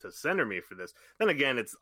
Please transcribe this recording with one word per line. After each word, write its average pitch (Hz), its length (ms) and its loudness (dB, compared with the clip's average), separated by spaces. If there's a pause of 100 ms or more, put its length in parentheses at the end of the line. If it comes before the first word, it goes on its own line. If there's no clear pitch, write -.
to 95 100 -14
center 165 340 0
me 98 140 -2
for 92 160 -12
this. 90 180 -12 (240)
Then 220 120 4
again, 139 280 2
it's - 240 -4